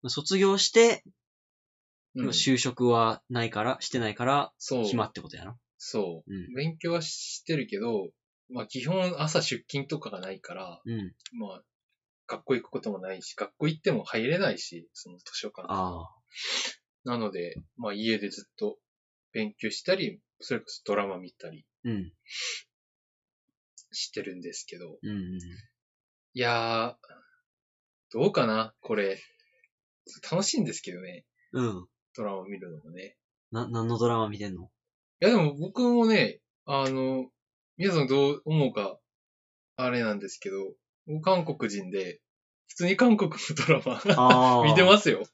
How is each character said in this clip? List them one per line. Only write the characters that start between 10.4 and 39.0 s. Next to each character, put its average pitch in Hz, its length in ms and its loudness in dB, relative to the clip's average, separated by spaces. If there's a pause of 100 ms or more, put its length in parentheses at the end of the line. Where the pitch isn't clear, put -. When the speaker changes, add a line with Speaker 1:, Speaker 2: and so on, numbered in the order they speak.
Speaker 2:
か - 120 -16
ら、 185 320 -14
Speaker 1:
う 113 100 -6
ん。 98 200 -8 (180)
Speaker 2:
ま 104 220 -10
あ、 87 100 -20 (640)
学 - 180 -10
校 131 120 0
行 113 80 -6
く - 40 -20
こ 131 120 -8
と 110 100 -8
も 95 80 -8
な 95 160 -8
い 90 80 -14
し、 - 120 -16
学 - 220 -10
校 151 120 0
行 160 100 -2
っ - 20 -20
て 170 120 0
も 107 120 -2
入 113 220 -2
れ 160 120 0
な 160 140 0
い 92 60 -6
し、 - 340 -14
そ - 180 -20
の 175 80 -20
図 - 140 -20
書 - 160 -8
館 - 140 -14
と - 60 -12
か。 98 60 -4
Speaker 1:
あ 90 280 -2
あ。 - 120 -16 (920)
Speaker 2:
な 120 120 -2
の 110 140 -2
で、 87 260 -8 (200)
ま 113 140 -6
あ、 101 40 -6
家 110 240 0
で 101 100 -4
ず - 180 -12
っ - 100 -20
と 104 220 -4 (540)
勉 107 220 -4
強 110 160 -6
し - 120 -10
た 185 120 2
り、 135 260 -4 (200)
そ - 120 -8
れ 113 80 -2
こ - 80 -20
そ - 160 -16
ド 104 120 0
ラ 101 100 0
マ 95 120 -6
見 90 140 -16
た - 160 -16
り、 - 160 -18 (200)
Speaker 1:
う 120 60 -4
ん。 92 220 -6 (1800)
Speaker 2:
し - 200 -8
て 104 120 -8
る 92 140 -10
ん 90 60 -14
で 87 100 -12
す - 160 -14
け 87 80 -16
ど。 87 260 -18
Speaker 1:
う - 40 -12
ん 104 40 -6
う 104 40 -8
ん - 20 -6
う 98 40 -6 (180)
ん。 - 20 -10 (920)
Speaker 2:
い 123 60 -8
や 117 560 0 (1120)
ー、 - 0 -
ど 143 180 2
う - 40 2
か 131 140 2
な、 110 340 0
こ 113 140 -4
れ。 98 260 -2 (1080)
楽 180 140 0
し - 100 0
い 247 80 2
ん - 20 2
で 113 80 -4
す - 80 -10
け 90 140 -12
ど 90 80 -14
ね。 90 240 -16 (260)
Speaker 1:
う 127 100 -2
ん。 95 240 -4 (300)
Speaker 2:
ド 113 80 -8
ラ 98 100 -4
マ 95 100 -8
見 98 140 -10
る 90 120 -14
の 80 120 -16
も 78 80 -20
ね。 92 280 -18 (320)
Speaker 1:
な、 117 180 -6
何 113 180 -2
の 117 120 0
ド 120 100 4
ラ 117 80 2
マ 110 140 0
見 101 80 -10
て 101 100 -6
ん 95 60 -8
の？ 87 160 -14 (500)
Speaker 2:
い - 0 -
や、 185 80 6
で 240 80 6
も 151 180 4
僕 190 280 -4
も 240 240 4
ね、 180 340 2 (240)
あ 135 240 0
の、 131 420 -2 (460)
皆 185 160 0
さ 156 120 4
ん - 40 0
ど 139 240 6
う 139 140 -4
思 151 240 2
う - 20 -14
か、 98 260 -4 (800)